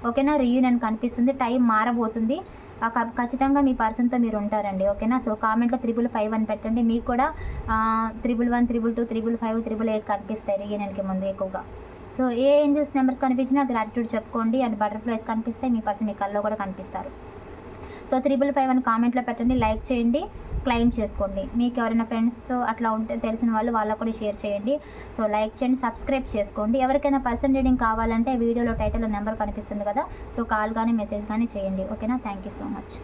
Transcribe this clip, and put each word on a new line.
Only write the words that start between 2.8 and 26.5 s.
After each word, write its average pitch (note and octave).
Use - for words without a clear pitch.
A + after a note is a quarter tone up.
ఆ, A3+
ఖ-, A#3
ఖచ్చితంగా C4+
మీ C4+
పర్సన్తో A#3+
మీరు A3+
ఉంటారండి. G3+
ఓకేనా? A3
So G#3+
కామెంట్లో A3+
త్రిబుల్ A#3
ఫైవ్ A3
అని A3
పెట్టండి. A3
మీకు A3+
కూడా, C4
ఆ, A3
త్రిబుల్ A#3
వన్, A#3+
త్రిబుల్ A#3
టూ, A#3
త్రిబుల్ A3+
ఫైవ్, A3+
త్రిబుల్ A3
ఎయిట్ G#3+
కనిపిస్తాయి G3+
రీయూనియన్కి G3+
ముందు F#3+
ఎక్కువగా. F#3+
So B3+
ఏ C#4
ఏంజెల్స్ C#4+
నెంబర్స్ C4
కనిపించినా C4
గ్రాటిట్యూడ్ A3+
చెప్పుకోండి A3+
and A3+
బటర్ఫ్లైస్ G#3+
కనిపిస్తాయి, A3+
మీ A3+
పర్సన్ G#3+
మీ G3+
కల్లో G3+
కూడా G#3+
కనిపిస్తారు. F#3+
So B3+
త్రిబుల్ C#4
ఫైవ్ C4+
అని B3+
కామెంట్లో A#3+
పెట్టండి, A#3+
లైక్ A3
చేయండి. B3
క్లెయిమ్ A#3+
చేసుకోండి. G3
మీకు A#3+
ఎవరైనా A3+
ఫ్రెండ్స్ A#3
అట్లా A3+
ఉంటే, A3+
తెలిసిన A3+
వాళ్ళు, A#3
వాళ్ళకు G#3+
కూడా A3+
షేర్ G#3
చేయండి. G#3
So, A3+
లైక్ A3
చేయండి, B3+
సబ్స్క్రైబ్ C4
చేసుకోండి. G#3+